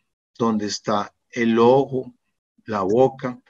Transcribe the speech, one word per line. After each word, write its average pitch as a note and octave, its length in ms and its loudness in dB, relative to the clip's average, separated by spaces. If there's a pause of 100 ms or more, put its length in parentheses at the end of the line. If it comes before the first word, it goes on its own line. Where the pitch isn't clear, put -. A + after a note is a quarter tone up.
(380)
donde A2 280 -2
está G2+ 480 -6 (160)
el A#2 300 0
ojo, C3 520 2 (540)
la G#2 160 -6
boca, B2 580 0 (100)